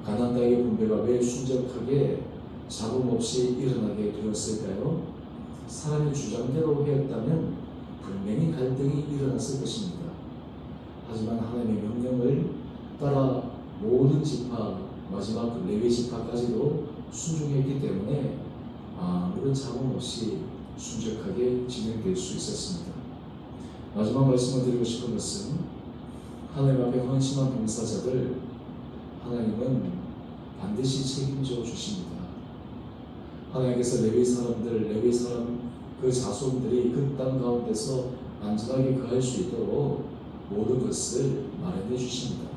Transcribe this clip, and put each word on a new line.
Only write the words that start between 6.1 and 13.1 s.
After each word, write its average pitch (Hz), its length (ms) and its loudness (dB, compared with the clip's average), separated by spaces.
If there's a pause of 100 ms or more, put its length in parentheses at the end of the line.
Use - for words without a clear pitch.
주장대로 143 720 2
하였다면 131 720 2 (480)
분명히 101 500 0
갈등이 139 600 2
일어났을 131 460 0
것입니다. 98 440 -4 (1040)
하지만 110 300 -2
하나님의 113 440 0
명령을 123 680 2 (500)
따라 135 500 2 (300)